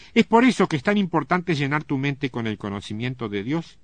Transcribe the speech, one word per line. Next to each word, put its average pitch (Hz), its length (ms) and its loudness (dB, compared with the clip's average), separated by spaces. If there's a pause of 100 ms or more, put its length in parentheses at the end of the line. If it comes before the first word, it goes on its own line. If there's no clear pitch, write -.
(140)
Es 226 120 6
por 233 180 4
eso 202 240 4
que - 80 -2
es 139 80 -4
tan 208 140 2
importante 175 580 0
llenar 143 300 -2
tu 147 120 -2
mente 135 320 -2
con 117 160 -4
el 107 120 -4
conocimiento 107 720 -6
de 101 160 -4
Dios 160 380 -6